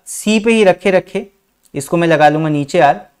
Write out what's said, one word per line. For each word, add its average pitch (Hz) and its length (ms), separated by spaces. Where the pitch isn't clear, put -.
सी 214 320
पे 226 140
ही 220 100
रखे 190 280
रखे 185 340
इसको 156 240
मैं 170 100
लगा 151 220
लूँगा 156 200
नीचे 147 300
आर्क 156 280